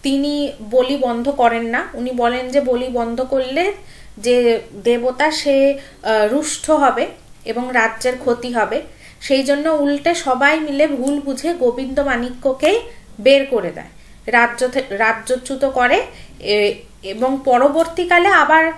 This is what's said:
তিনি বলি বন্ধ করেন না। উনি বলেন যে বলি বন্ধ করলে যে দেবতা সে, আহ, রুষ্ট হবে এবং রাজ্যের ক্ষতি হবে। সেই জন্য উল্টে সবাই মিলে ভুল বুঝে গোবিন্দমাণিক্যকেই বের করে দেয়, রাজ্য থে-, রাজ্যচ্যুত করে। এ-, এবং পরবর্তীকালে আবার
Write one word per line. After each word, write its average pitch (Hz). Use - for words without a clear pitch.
তিনি 285
বলি 254
বন্ধ 240
করেন 233
না। 240
উনি 247
বলেন 247
যে 277
বলি 247
বন্ধ 233
করলে 269
যে 233
দেবতা 240
সে, 277
আহ, 214
রুষ্ট 302
হবে 277
এবং 240
রাজ্যের 247
ক্ষতি 240
হবে। 226
সেই 269
জন্য 285
উল্টে 294
সবাই 285
মিলে 294
ভুল 277
বুঝে 277
গোবিন্দমাণিক্যকেই 262
বের 269
করে 202
দেয়, -
রাজ্য 240
থে-, 262
রাজ্যচ্যুত 240
করে। 269
এ-, 208
এবং 247
পরবর্তীকালে 330
আবার 320